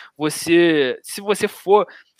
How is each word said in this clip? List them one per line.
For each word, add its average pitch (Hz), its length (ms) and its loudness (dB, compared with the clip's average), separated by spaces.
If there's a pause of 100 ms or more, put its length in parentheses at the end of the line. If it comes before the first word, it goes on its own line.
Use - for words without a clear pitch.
(180)
você, 156 840 0
se - 200 -14
você 202 260 -4
for, 202 400 0 (320)